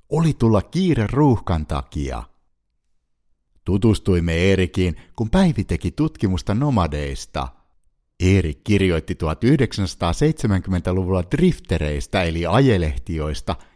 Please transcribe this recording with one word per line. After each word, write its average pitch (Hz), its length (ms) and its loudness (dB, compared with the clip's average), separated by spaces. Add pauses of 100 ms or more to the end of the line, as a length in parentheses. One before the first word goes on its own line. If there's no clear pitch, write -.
Oli 151 260 2
tulla 110 280 4
kiire 156 440 0
ruuhkan 107 600 2
takia. 67 560 -8 (1400)
Tutustuimme 92 880 2
Erikiin, 90 440 0 (200)
kun 107 140 -4
Päivi 165 340 2
teki 85 260 -4
tutkimusta 101 640 -2
nomadeista. 73 920 -2 (720)
Erik 90 440 2
kirjoitti 92 500 2
tuhat 78 300 -4
yhdeksänsataaseitsemänkymmentäluvulla 95 1900 0
driftereistä 82 920 -2
eli 82 240 -2
ajelehtijoista, 82 1120 0 (200)